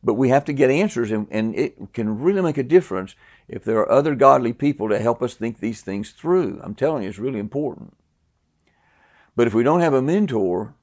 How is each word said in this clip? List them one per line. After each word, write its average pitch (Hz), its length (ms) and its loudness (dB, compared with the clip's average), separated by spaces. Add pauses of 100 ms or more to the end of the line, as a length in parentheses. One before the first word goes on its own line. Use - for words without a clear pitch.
but 110 120 0
we 123 160 2
have 143 160 2
to 151 60 -6
get 135 180 4
answers, 135 420 -2
and, 107 180 -4
and 110 240 -4
it - 380 -6
can 110 280 -4
really 190 220 0
make 151 160 -2
a 139 40 -2
difference 117 520 0 (320)
if - 180 -14
there 110 140 0
are 104 120 2
other 143 240 4
godly 131 400 4
people 139 340 -2
to 101 100 0
help 117 240 0
us 120 120 -6
think 113 240 -8
these 110 240 -6
things 98 300 -8
through. 156 500 -2
I'm 107 120 -12
telling 139 280 -2
you, 95 80 -8
it's 98 80 -14
really 120 200 -6
important. 110 560 -8 (1400)
But 117 100 4
if 101 80 -2
we 117 80 4
don't 156 180 4
have 160 140 2
a 131 80 2
mentor 117 800 0